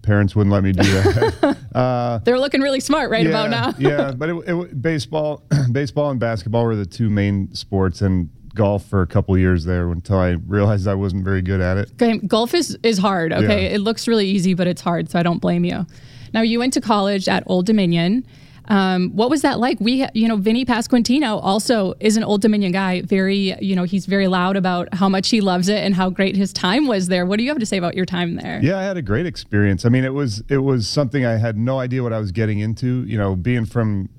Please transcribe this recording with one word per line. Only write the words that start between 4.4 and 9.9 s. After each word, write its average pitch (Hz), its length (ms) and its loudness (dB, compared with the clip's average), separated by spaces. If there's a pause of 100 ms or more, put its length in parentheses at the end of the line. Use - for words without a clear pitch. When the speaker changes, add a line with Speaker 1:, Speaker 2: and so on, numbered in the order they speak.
Speaker 1:
it, 175 320 -4
baseball, 151 600 -2 (160)
<clears throat> 127 140 2
baseball 143 400 0
and 127 80 -4
basketball 113 460 0
were 113 100 0
the 101 100 -2
two 110 240 -2
main 101 460 0
sports, 95 460 -2
and 92 280 0 (240)
golf 101 320 0
for 98 160 0
a 82 60 0
couple 98 320 0
years 90 260 2
there 87 260 -2